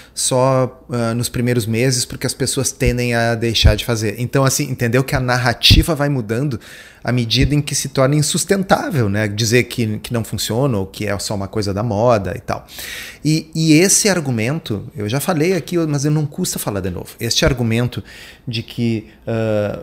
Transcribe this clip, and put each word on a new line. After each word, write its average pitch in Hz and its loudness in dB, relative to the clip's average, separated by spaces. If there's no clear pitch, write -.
só, 131 0
ah, 117 -2
nos 117 -2
primeiros 120 0
meses, 120 0
porque - -6
as - -4
pessoas 131 -2
tendem 120 0
a 117 2
deixar 110 4
de - -4
fazer. 110 -2
Então, 131 0
assim, 135 0
entendeu 123 2
que 147 -2
a 135 0
narrativa 127 4
vai 143 0
mudando 120 -2
à - -2
medida 127 2
em 147 4
que 147 -6
se - -4
torna 139 2
insustentável, 165 0
né? 107 0
Dizer 110 2
que, 107 -4
que - -8
não 113 -2
funciona 117 -2
ou 95 -2
que - -8
é 101 -2
só - -4
uma 98 -4
coisa 101 -2
da 104 -2
moda 107 2
e - -8
tal. - -6
E, 156 0
e 160 4
esse 196 4
argumento, 127 -2
eu 104 -4
já 135 -2
falei 175 0
aqui, 175 -4
mas 147 0
eu 156 2
não 151 2
custa 175 -6
falar 101 -4
de 92 -4
novo. 92 -8
Este 113 0
argumento 120 0
de 117 -4
que, 113 -2
ah, 110 -2